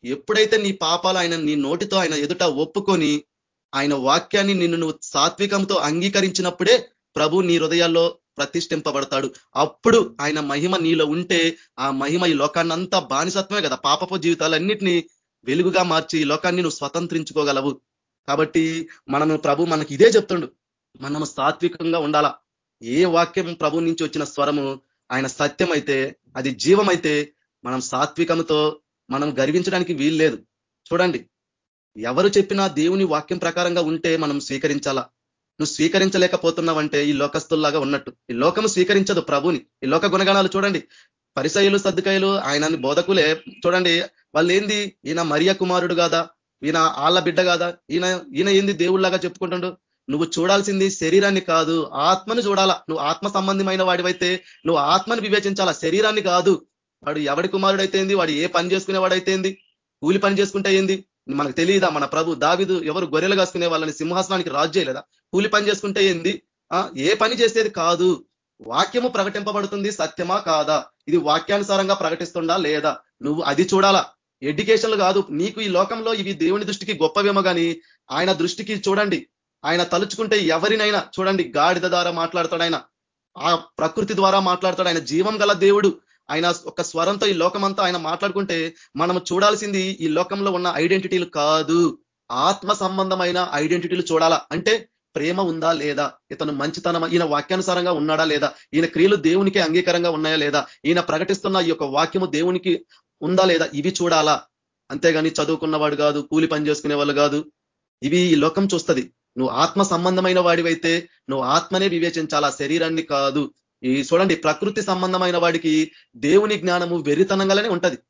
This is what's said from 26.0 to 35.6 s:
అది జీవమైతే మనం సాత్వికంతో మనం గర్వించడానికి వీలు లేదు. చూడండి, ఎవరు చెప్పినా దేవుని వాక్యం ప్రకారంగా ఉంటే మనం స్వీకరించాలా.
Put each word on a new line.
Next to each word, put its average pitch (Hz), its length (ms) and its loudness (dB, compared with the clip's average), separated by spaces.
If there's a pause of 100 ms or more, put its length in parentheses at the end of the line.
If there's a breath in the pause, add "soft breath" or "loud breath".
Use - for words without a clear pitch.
అది 131 140 -4
జీవమైతే 160 840 2 (320)
మనం 127 160 -4
సాత్వికంతో 151 1000 0 (320)
మనం 139 280 -2
గర్వించడానికి 175 560 0
వీలు 151 220 0
లేదు. 151 200 2 (560)
చూడండి, 170 340 0 (720)
ఎవరు 127 320 0
చెప్పినా 196 380 2
దేవుని 175 380 0
వాక్యం 160 340 -2
ప్రకారంగా 170 440 0
ఉంటే 160 340 0
మనం 147 240 -2
స్వీకరించాలా. 139 600 -4 (600)